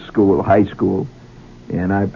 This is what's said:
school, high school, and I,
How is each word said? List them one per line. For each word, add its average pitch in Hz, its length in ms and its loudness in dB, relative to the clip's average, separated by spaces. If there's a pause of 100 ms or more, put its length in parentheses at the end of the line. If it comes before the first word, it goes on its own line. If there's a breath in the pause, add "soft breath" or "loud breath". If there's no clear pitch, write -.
school, 98 340 2
high 101 220 4
school, 95 420 -2 (640 loud breath)
and 90 220 -4
I, 98 240 0